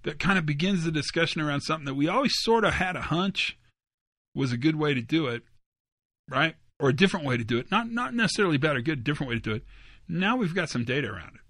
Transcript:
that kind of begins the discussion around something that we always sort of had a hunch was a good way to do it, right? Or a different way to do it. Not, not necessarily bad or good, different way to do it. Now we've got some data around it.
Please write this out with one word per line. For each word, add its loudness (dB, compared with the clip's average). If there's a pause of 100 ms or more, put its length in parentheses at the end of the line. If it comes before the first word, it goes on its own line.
that -6
kind 4
of 0
begins 0
the 0
discussion -2
around -2
something -4
that -4
we 2
always 0
sort 2
of 2
had -2
a -6
hunch -2 (760)
was 0
a 0
good 2
way 2
to -2
do 0
it, -6 (880)
right? 2 (240)
Or 4
a 4
different 4
way 0
to -2
do 0
it. -6
Not, 0
not -4
necessarily 2
bad 2
or 0
good, -2
different -2
way 0
to -2
do -2
it. -8 (440)
Now 0
we've 0
got -2
some -2
data -2
around -12
it. -20